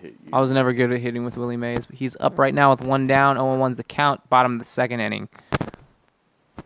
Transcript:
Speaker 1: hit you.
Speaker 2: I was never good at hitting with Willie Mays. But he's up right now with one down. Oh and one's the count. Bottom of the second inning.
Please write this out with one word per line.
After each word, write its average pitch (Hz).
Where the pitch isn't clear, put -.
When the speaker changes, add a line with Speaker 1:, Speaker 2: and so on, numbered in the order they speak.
Speaker 1:
hit 87
you. -
Speaker 2:
I 135
was 131
never 131
good 123
at 123
hitting 120
with 120
Willie 120
Mays. 120
But 135
he's 127
up -
right 135
now 143
with 131
one 131
down. 135
Oh 131
and 131
one's 127
the 117
count. -
Bottom 127
of 117
the 117
second 120
inning. 107